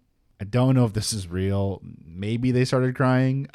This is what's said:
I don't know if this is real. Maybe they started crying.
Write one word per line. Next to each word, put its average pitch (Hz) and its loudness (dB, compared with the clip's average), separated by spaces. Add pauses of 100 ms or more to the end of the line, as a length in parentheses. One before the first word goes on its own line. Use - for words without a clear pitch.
(400)
I 104 -10
don't 127 2
know 123 6
if 98 -2
this 107 -4
is 95 -8
real. 98 -2 (240)
Maybe 107 -2
they 123 2
started 127 0
crying. 131 2